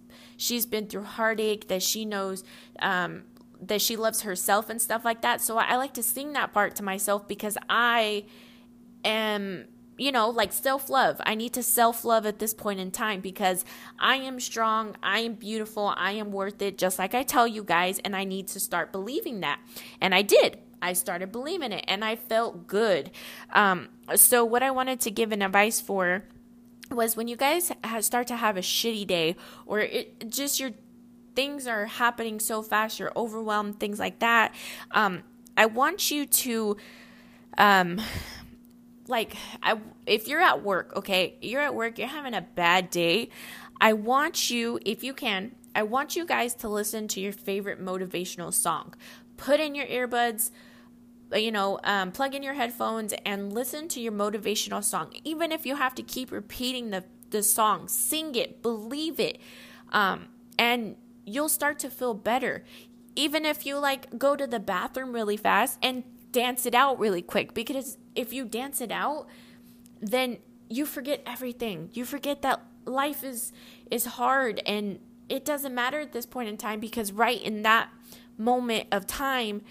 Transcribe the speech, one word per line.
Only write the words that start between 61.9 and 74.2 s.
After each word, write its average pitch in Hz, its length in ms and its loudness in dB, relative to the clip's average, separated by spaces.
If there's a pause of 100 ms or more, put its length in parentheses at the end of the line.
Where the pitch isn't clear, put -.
feel 247 240 -2
better. 220 500 -2 (520)
Even 302 280 0
if 302 200 -2
you, 277 140 -4
like, 269 400 -2
go 285 180 4
to 277 100 -4
the 233 140 -2
bathroom 240 520 -4
really 208 240 0
fast 202 460 2
and 254 220 0 (280)
dance 247 340 0
it 240 80 0
out 262 240 6
really 185 240 2
quick, 170 320 -2
because 240 420 -6 (180)
if 247 180 -4
you 262 120 -6
dance 233 360 -6
it 214 120 -6
out, 247 340 -2 (720)
then 240 380 0 (300)
you 269 180 -2
forget 285 400 -4
everything. 240 640 -8
You 247 120 -6
forget 285 380 -6
that 262 180 0 (240)
life 277 400 -2
is, 247 280 -8 (380)
is 240 140 -2
hard, 247 600 2